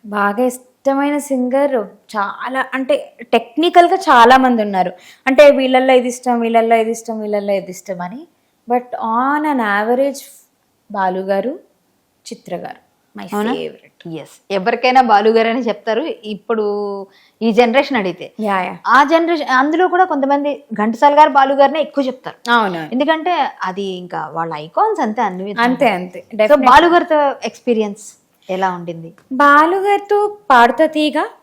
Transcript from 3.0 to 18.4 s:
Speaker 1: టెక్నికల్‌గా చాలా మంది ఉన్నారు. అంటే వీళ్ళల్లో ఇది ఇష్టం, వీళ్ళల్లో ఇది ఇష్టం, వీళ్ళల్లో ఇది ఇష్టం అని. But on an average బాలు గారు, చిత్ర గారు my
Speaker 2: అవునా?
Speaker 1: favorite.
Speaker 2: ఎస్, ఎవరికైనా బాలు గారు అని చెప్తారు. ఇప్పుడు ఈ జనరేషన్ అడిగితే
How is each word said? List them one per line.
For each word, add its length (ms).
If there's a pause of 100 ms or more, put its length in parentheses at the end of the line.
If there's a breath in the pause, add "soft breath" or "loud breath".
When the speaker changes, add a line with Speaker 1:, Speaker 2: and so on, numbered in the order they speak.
Speaker 1:
టెక్నికల్‌గా 640
చాలా 400
మంది 260
ఉన్నారు. 300 (340 soft breath)
అంటే 240
వీళ్ళల్లో 440
ఇది 140
ఇష్టం, 320
వీళ్ళల్లో 360
ఇది 140
ఇష్టం, 300
వీళ్ళల్లో 320
ఇది 180
ఇష్టం 300
అని. 260 (440)
But 120
on 680
an 60
average 600 (760)
బాలు 280
గారు, 300 (840)
చిత్ర 240
గారు 200 (420)
my 160
Speaker 2:
అవునా? 180
Speaker 1:
favorite. 680
Speaker 2:
ఎస్, 300
ఎవరికైనా 500
బాలు 300
గారు 180
అని 120
చెప్తారు. 400 (240)
ఇప్పుడు 840 (360 soft breath)
ఈ 100
జనరేషన్ 460
అడిగితే 420